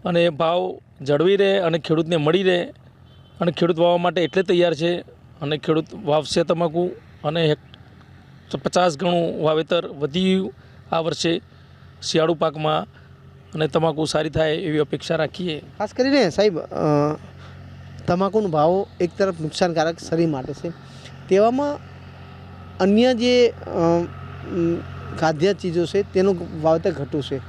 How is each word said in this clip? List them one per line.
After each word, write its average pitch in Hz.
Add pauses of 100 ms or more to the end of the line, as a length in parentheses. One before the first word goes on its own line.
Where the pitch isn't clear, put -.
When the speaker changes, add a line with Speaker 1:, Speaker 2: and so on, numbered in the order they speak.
Speaker 1:
અને 170
ભાવ 170 (240)
જળવી 147
રહે 196
અને 170
ખેડૂતને 165
મળી 160
રહે 180 (800)
અને 175
ખેડૂત 170
વાવવા 175
માટે 175
એટલે 180
તૈયાર 175
છે 170 (440)
અને 147
ખેડૂત 160 (200)
વાવશે 151
તમાકુ 170 (340)
અને 160
હેક-, -
પચાસ 180
ગણું 175
વાવેતર 160
વધ્યું 185 (380)
આ 165
વર્ષે 165 (600)
શિયાળુ 165
પાકમાં 156 (680)
અને 156
તમાકુ 156
સારી 156
થાય 156
એવી 156
અપેક્ષા 151
રાખીએ. 156
Speaker 2:
ખાસ -
કરીને 254
સાહેબ, 196
અ, 147 (920)
તમાકુનો 196
ભાવ 170 (160)
એક 175
તરફ 190
નુકસાનકારક 165
શરીર 165
માટે 139
છે, 170 (600)
તેવામાં 254 (1000)
અન્ય 220
જે, 247
અ, - (1000)
ઉમ, 170 (420)
ખાદ્ય 160
ચીજો 170
છે 196
તેનું 185
વાવેતર 165
ઘટ્યું 139
છે 139 (120)